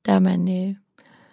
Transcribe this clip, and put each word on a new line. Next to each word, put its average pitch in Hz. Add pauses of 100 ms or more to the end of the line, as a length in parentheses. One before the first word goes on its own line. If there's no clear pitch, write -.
der 202
er 190
man, 185
øh, 196 (580)